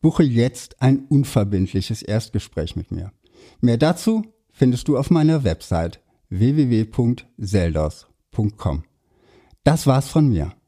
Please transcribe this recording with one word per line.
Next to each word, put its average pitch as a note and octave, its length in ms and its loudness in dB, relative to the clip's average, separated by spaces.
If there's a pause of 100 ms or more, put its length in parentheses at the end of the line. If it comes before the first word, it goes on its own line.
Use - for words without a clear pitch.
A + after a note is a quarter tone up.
buche D#3+ 220 2
jetzt B2 580 -2
ein C3+ 240 2
unverbindliches G2+ 960 -2
Erstgespräch - 720 -6
mit - 160 -8
mir. F2+ 200 -10 (500)
Mehr A#2+ 160 2
dazu F3+ 460 0 (260)
findest B2+ 380 0
du C#3+ 100 0
auf C#3 140 0
meiner D#3 320 2
Website E2 580 -4 (280)
w A#2+ 260 0
w C#3+ 140 2
w A2+ 160 2
punkt B2 420 -2 (100)
seldos E2+ 720 -2 (240)
punkt G#2+ 260 -4
com. D#2 260 -4 (800)
Das D#3 220 2
war's C3+ 240 2
von D3+ 180 2
mir. F2+ 260 0 (140)